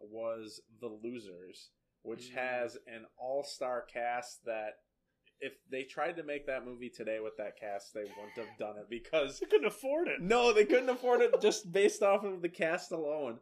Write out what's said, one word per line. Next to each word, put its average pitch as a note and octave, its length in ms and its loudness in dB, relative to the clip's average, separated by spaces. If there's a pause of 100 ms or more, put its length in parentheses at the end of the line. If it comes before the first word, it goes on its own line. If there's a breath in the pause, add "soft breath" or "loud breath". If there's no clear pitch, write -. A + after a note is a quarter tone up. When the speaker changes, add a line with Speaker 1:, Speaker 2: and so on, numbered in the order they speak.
Speaker 1:
was A2 600 -10 (200)
The A#2 80 -8
Losers, G#2+ 800 -14 (320)
which A#2+ 280 -12
Speaker 2:
Mm. B2 40 -20
Speaker 1:
has B2 420 -4 (100)
an A2+ 200 -16 (100)
all-star B2+ 680 -4
cast A#2+ 640 -6
that A2 380 -6 (580)
if C3+ 140 -8 (160)
they C3 140 -4
tried D#3+ 320 -4
to E3+ 60 -6
make D3 240 -4
that C3 200 -4
movie B2 240 -8
today A2 300 -4
with G#2+ 180 -4
that G#2 200 -4
cast, G2+ 360 -8
they G#2+ 100 -4
wouldn't G2+ 320 -12
have A2 220 -10
done G#2+ 180 -6
it G#2 140 -12
because C3+ 500 0
Speaker 2:
They F4 60 -4
couldn't D#4+ 200 4
afford C#4+ 420 -2
it. D3 120 -4
Speaker 1:
No, A#3+ 320 6
they G#3+ 140 8
couldn't B3+ 240 4
afford B3 320 4
it A#3 180 6
just G#3 320 2
based G3 300 4
off G3+ 220 6
of F#3+ 180 -4
the E3+ 80 0
cast F3 420 -2
alone. D3 500 -2